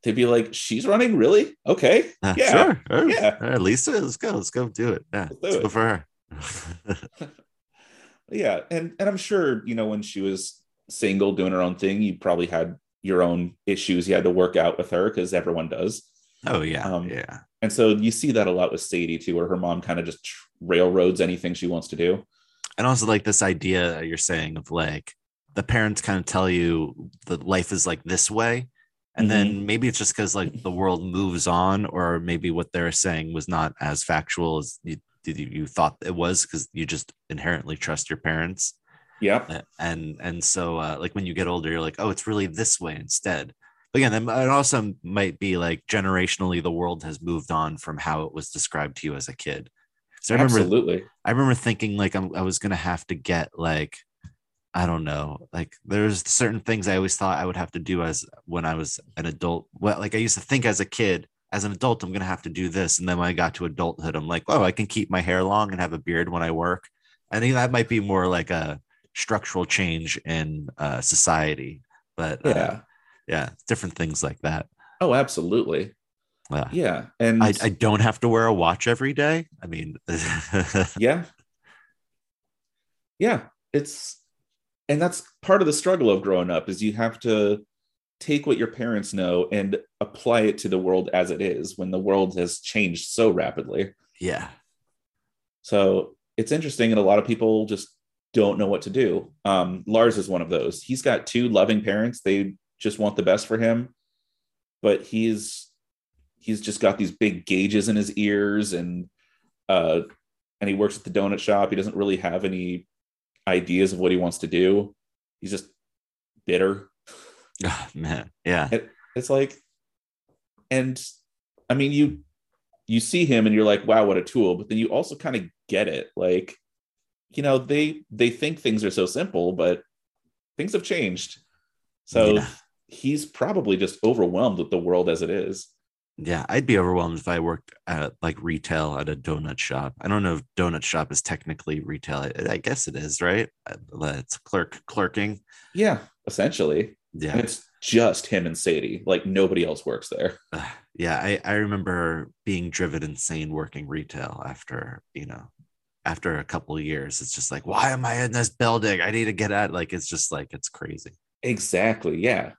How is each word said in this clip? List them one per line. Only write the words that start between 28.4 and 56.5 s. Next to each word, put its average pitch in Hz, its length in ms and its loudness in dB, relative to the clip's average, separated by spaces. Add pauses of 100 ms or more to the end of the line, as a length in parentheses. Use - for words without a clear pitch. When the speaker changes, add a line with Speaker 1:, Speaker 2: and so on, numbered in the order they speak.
Speaker 2:
And 110 140 2
Speaker 1:
Mm-hmm. - 0 -
Speaker 2:
then 101 360 2
maybe 113 220 0
it's 113 120 -2
just - 160 -2
'cause, 104 200 -2
like, 98 280 -4
the 92 80 -4
world 90 340 0
moves 90 420 -2
on, 95 380 2
or 85 340 -2
maybe 85 320 -4
what 85 220 -4
they're 85 180 -2
saying 80 420 -2
was 80 140 -6
not 82 320 -2
as 73 240 -4
factual 80 540 -2
as - 260 -10
you, 80 140 -10 (280)
you, 80 80 -6 (160)
you 131 180 -8
thought 80 280 0 (100)
it 90 100 -6
was, 87 300 0
'cause - 280 -8
you 80 120 -6
just - 280 -8 (160)
inherently 80 480 -4
trust - 320 -6
your 78 80 -6
parents. 80 560 -4 (480)
Speaker 1:
Yep. 104 280 2
Speaker 2:
A-, 80 140 -10 (160)
and, 80 400 -6
and 85 240 -8
so, 85 340 -2
uh, 78 220 -4
like, 90 160 -8
when 98 100 -4
you 87 80 -6
get 87 140 -2
older, 85 240 -2
you're 82 100 -2
like, 80 160 -6
"Oh, 104 120 -2
it's - 180 -6
really 104 200 0
this 87 340 -2
way 82 160 -8
instead." - 560 -4 (400)
But 135 100 4
again, 113 100 4 (140)
it - 20 -4 (200)
also 131 520 2
might 92 380 -2
be, 95 160 0
like, 85 320 -2
generationally, 92 760 0
the 80 100 -2
world 85 320 -4
has 78 180 -10
moved 82 300 -4
on 78 260 -2
from 78 200 -10
how 78 260 -4
it 78 100 -10
was 76 180 -10
described 73 460 -6
to 78 100 -8
you 71 80 -4
as - 140 -10
a - 60 -14
kid. - 340 -10 (520)
So 110 140 0
I - 60 4
remember, 123 180 6
Speaker 1:
Absolutely. 92 460 2 (180)
Speaker 2:
I - 80 0
remember 131 240 4
thinking, 107 420 -2
like, 98 180 0
I'm, 95 200 -4
I 90 60 -2
was 92 180 -2
gonna 98 160 -2
have 85 320 -4
to 90 80 -4
get, 80 420 -4
like, 78 400 -2 (760)
I 90 120 0
don't 82 200 -2
know, 73 480 -6
like, 82 220 -8 (100)
there's 104 440 0
certain 113 300 2